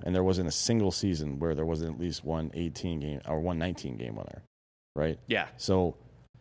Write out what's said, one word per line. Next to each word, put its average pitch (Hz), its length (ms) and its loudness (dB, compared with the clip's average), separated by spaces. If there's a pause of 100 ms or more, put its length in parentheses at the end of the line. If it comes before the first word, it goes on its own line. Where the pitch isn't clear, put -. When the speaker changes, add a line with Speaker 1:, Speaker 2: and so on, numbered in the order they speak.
Speaker 1:
and 90 120 2
there 92 80 6
wasn't 92 240 4
a 76 40 -2
single 107 400 2
season 76 480 0
where 82 140 2
there 78 120 0
wasn't 80 280 0
at 64 60 -8
least 85 240 -4
one 80 300 -2
eighteen 82 460 -4
game 71 280 -4
or 78 120 0
one 85 200 0
nineteen 80 380 -4
game 57 180 -6
winner, 50 260 -10 (540)
right? 78 320 2
Speaker 2:
Yeah. 98 200 2 (100)
Speaker 1:
So, 92 380 4 (460)